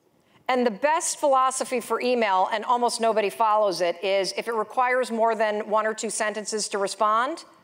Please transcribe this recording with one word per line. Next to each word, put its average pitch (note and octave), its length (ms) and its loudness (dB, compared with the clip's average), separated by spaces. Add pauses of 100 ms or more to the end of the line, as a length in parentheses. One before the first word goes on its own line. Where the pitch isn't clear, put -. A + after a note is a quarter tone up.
(500)
And B3+ 160 2
the A#3+ 60 4
best D4+ 480 0
philosophy C4 600 2
for A3+ 220 -4
email, A3 500 2
and G#3+ 140 -2
almost A#3+ 340 0
nobody G#3+ 300 2
follows G#3 500 2
it, F3 240 -2
is F#3+ 320 0
if A3 140 -6
it A#3 40 -4
requires B3 560 0
more A3+ 260 0
than G#3+ 340 -2
one G#3+ 160 2
or A3 80 0
two A3 160 -6
sentences G#3+ 600 -4
to G#3+ 80 -4
respond, A3 680 0 (180)